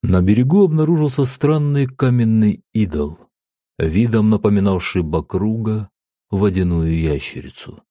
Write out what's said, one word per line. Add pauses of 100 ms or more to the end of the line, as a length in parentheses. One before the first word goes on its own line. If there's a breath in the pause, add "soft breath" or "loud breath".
На
берегу
обнаружился
странный
каменный (120)
идол, (600)
видом
напоминавший
Бакруга (400)
водяную
ящерицу.